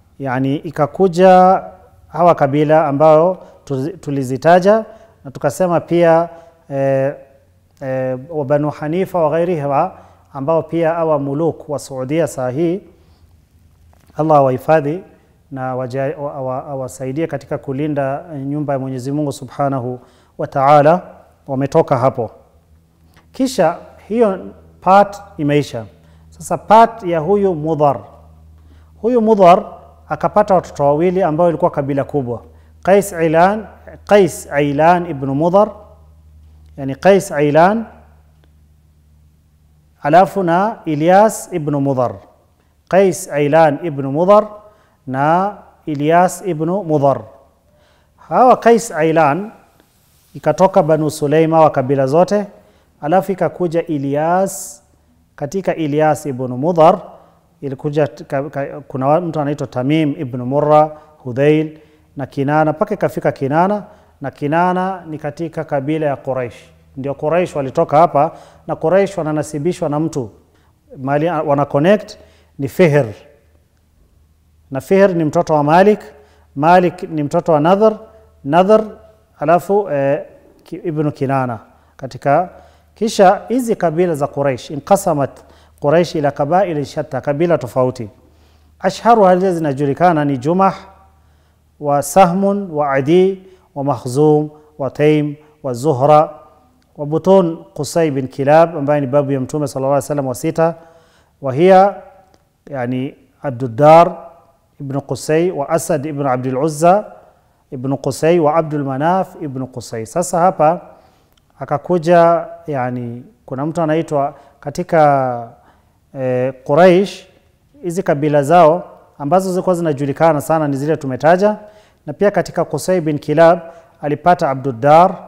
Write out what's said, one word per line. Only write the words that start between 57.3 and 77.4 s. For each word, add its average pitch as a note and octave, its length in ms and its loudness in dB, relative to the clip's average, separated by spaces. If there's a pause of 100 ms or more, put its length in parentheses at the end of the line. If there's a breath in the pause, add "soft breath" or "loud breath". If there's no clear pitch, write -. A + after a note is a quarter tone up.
ilikuja C#3+ 480 -4
t-, - 160 -16
ka-, D3 260 -6
ka-, C#3+ 380 -10
kuna C3 180 -6
wa-, D#3 140 2
mtu D#3+ 200 -6
anaitwa C#3+ 260 -4
Tamim C#3+ 520 -2
ibn B2+ 240 -8
Murra, D3+ 540 2 (220 loud breath)
Hudhail D3+ 600 0 (380 soft breath)
na C#3 100 -8
Kinana, D3+ 460 0
mpaka G#3 220 -4
ikafika D3+ 380 -4
Kinana, F3 520 -2 (360 soft breath)
na C3+ 100 -10
Kinana F3+ 760 -2
ni D3+ 120 -12
katika D3+ 460 -10
kabila D3+ 420 -4
ya C3+ 100 -2
Quraish. B2+ 380 -8 (420)
Ndio C3+ 180 -8
Quraish D#3+ 420 -4
walitoka C#3+ 420 0
hapa, D#3 340 2 (340 loud breath)
na D#3+ 100 -6
Quraish F#3 420 0
wananasibishwa D3+ 720 -6
na D3 120 -4
mtu, D3 300 -6 (720)
mali, D3 240 -2
wana D3 380 -2
connect F3 540 0 (400 soft breath)
ni C#3 100 -8
Fihr. D3 380 2 (1600)
Na C3+ 100 -8
Fihr F#3+ 360 2
ni E3 80 0
mtoto E3 300 0
wa D3 100 2
Malik, F#3+ 360 4 (560 soft breath)
Malik F3 460 2
ni D#3+ 200 -6
mtoto E3+ 300 -2